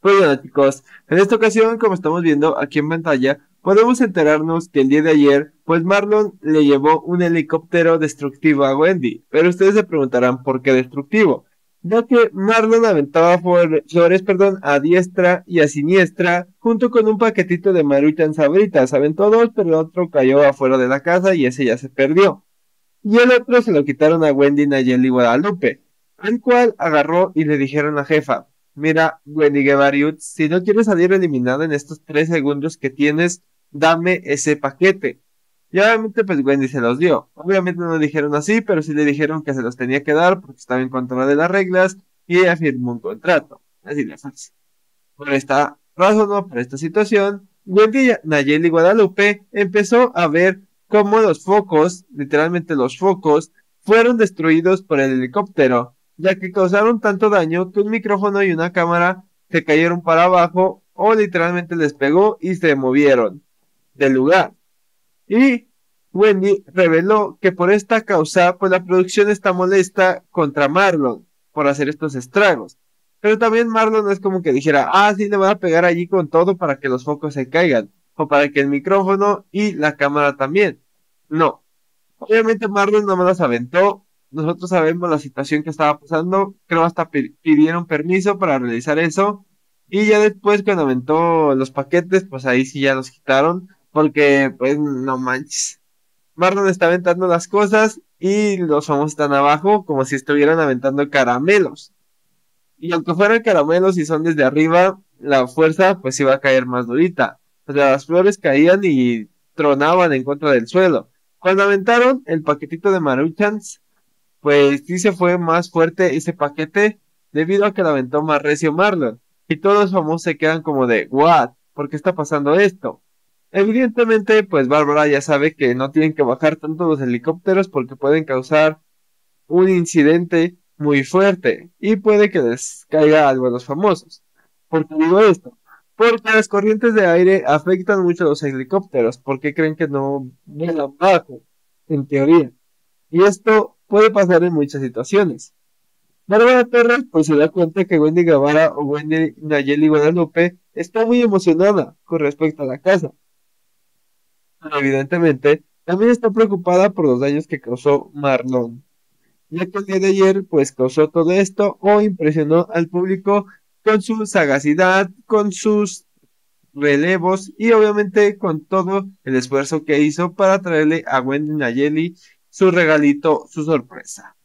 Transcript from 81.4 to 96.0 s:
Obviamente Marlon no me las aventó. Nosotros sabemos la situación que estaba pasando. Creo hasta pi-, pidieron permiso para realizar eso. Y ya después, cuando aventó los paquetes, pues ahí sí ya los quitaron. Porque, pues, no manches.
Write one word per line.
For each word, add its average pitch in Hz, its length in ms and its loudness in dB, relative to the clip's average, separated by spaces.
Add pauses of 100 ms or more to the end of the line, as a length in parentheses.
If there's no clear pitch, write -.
Obviamente 226 480 -2
Marlon 202 380 0
no 190 120 -2
me 180 60 0
las 180 180 0
aventó. 151 640 -2 (240)
Nosotros 170 400 -6
sabemos 175 400 0
la 156 80 0
situación 143 460 -6
que 160 80 -10
estaba 151 280 -2
pasando. 185 540 -4 (140)
Creo 165 160 0
hasta 170 260 -4
pi-, 139 200 -4 (120)
pidieron 160 460 2
permiso 185 500 -2
para 160 220 -2
realizar 123 400 -4
eso. 196 460 -2 (440)
Y 208 160 0
ya 214 140 4
después, 208 420 0
cuando 190 220 -2
aventó 147 720 0
los 131 160 -4
paquetes, 175 540 -2
pues 135 200 -12
ahí 131 200 0
sí 139 160 -10
ya 135 120 0
los 131 160 -6
quitaron. 160 600 -2 (220)
Porque, 143 640 2
pues, 135 200 -2
no 135 400 -4
manches. 127 600 -8 (560)